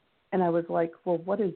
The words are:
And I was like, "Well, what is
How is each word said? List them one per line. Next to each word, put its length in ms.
And 100
I 60
was 200
like, 240
"Well, 140
what 220
is 160